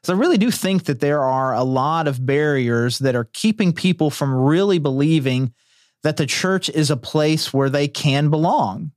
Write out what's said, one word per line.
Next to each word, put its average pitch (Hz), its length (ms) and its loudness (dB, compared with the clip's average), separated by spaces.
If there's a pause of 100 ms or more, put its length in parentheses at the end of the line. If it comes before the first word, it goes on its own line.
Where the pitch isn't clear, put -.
So 175 100 -2
I 185 40 0
really 302 200 2
do 220 140 2
think 185 360 -2
that 135 120 -2
there 143 240 0
are 131 300 0
a 120 100 0
lot 143 460 0
of 127 160 -4
barriers 131 760 0
that 135 160 0
are 120 160 -2
keeping 214 400 0
people 165 380 0
from 139 260 -2
really 165 420 2
believing 135 760 0 (500)
that 151 140 0
the 151 80 0
church 185 420 -2
is 151 240 0
a 147 60 0
place 156 560 -2
where 135 160 2
they 143 180 0
can 143 420 0
belong. 156 680 -2